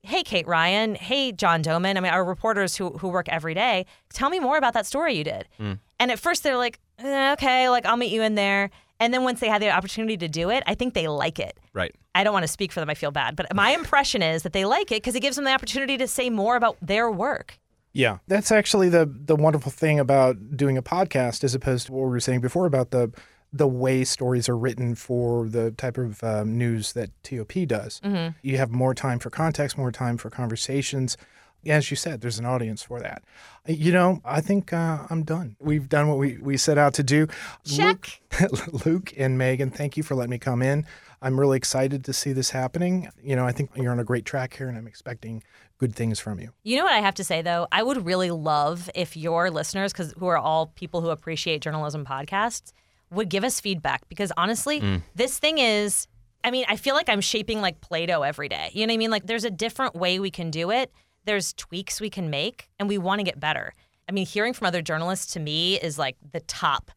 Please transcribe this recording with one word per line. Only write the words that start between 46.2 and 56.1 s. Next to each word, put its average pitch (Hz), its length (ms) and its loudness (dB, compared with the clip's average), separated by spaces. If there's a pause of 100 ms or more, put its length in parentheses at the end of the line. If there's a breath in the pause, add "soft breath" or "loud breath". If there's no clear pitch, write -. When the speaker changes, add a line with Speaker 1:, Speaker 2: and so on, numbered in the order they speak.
Speaker 3:
you. 117 100 -14 (140)
Speaker 1:
You 240 140 0
know 339 60 2
what 339 100 4
I 220 40 4
have 196 160 2
to 196 100 -6
say, 165 180 0
though? 170 280 0
I 208 140 2
would 254 200 0
really 180 280 2
love 156 640 0
if 170 200 -4
your 170 340 0
listeners, 190 420 -4
'cause 160 260 -8
who 180 80 -4
are 170 120 4
all 160 360 2
people 175 260 -6
who 165 100 -2
appreciate 156 520 -4
journalism 151 420 -4
podcasts, 147 680 -4 (400)
would 196 160 -2
give 196 160 0
us 262 160 -2
feedback. 151 480 -4
Because - 280 -6
honestly, 226 440 0
Speaker 2:
Mm. 190 220 0 (120)
Speaker 1:
this 247 240 -2
thing 311 200 2
is, 208 500 2 (340)